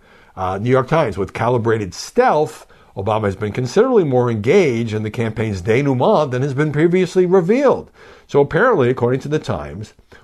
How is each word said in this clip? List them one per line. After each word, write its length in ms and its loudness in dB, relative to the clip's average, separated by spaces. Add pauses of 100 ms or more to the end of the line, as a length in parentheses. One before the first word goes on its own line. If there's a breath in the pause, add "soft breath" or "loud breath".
(360 soft breath)
Uh, 220 -6
New 140 -2
York 160 2
Times, 300 0
"With 160 -4
calibrated 600 -2
stealth, 720 -2 (320 soft breath)
Obama 280 -2
has 100 -2
been 180 -6
considerably 500 2
more 280 0
engaged 640 2
in 100 -4
the 80 -6
campaign's 500 -4
denouement 720 2
than 100 -2
has 120 -4
been 180 0
previously 540 2
revealed." 680 2 (360 loud breath)
So 140 2
apparently, 480 2
according 320 0
to 60 -10
the 120 -2
Times, 540 -10 (300 loud breath)